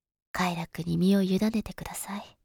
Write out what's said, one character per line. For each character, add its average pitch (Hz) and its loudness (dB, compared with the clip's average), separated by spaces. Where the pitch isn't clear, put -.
快 180 0
楽 170 -8
に 165 -2
身 185 6
を 196 4
委 190 2
ね 214 0
て - -10
く - -14
だ - -12
さ - -8
い。 - -14